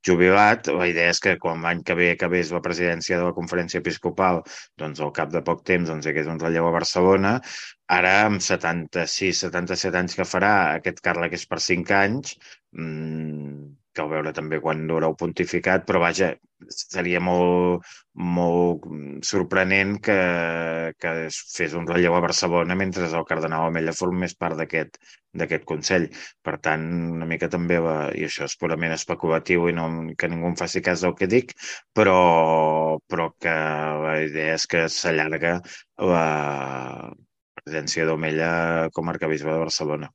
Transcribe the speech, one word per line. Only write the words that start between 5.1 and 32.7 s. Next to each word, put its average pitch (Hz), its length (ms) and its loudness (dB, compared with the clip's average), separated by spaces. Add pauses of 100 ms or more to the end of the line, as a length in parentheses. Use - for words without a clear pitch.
cap 78 160 -4
de 85 100 0
poc 85 220 -2
temps, 87 240 2
doncs, 78 160 -6
hi 80 80 -2
hagués 76 180 -2
un 80 80 -4
relleu 82 300 2
a 82 80 2
Barcelona. 95 580 4 (520)
Ara, 90 260 4 (140)
amb 98 160 0
setanta-sis, 85 1040 -2
setanta-set 87 500 -4
anys 90 200 -2
que 92 120 -2
farà, 98 260 2 (240)
aquest 87 260 -6
càrrec 85 320 -2
és 85 120 -8
per 85 160 -6
cinc 90 280 0
anys, 101 460 0 (320)
mm, 78 1040 -8 (180)
cal 78 180 -6
veure 78 220 -4
també 78 280 -4
quan 80 240 -2
dura 80 240 0
el 78 80 -4
pontificat, 87 720 0
però 95 160 4
vaja, 85 300 2 (360)
seria 90 520 -4
molt, 90 640 2 (420)
molt, 87 580 2
mm, 71 380 -12
sorprenent 95 800 2
que, 104 160 2 (840)
que 85 140 -4 (140)
es 78 100 -10 (160)
fes 80 200 -2
un 85 140 -4
relleu 87 300 4
a 87 40 4
Barcelona 85 540 2
mentre 95 320 -2
el 82 180 -2
cardenal 80 440 -2
Omella 82 240 -2
formés 90 420 -2
part 82 220 -4
d'aquest, 80 400 -4 (340)
d'aquest 82 340 -4
consell. 82 420 0 (340)
Per 78 180 -4
tant, 80 240 0 (300)
una 82 160 -6
mica 82 200 -2
també 85 300 2
la, 82 180 0 (120)
i 78 180 -4
això 73 180 -6
és - 120 -8
purament 82 360 -2
especulatiu 85 760 0
i 85 80 0
no, 82 100 -2 (300)
que 85 120 -2
ningú 85 220 -2
em 87 80 -4
faci 87 220 -4
cas 90 240 0
del 87 100 2
que 92 140 -2
dic, 120 240 2 (400)
però, 98 240 6 (840)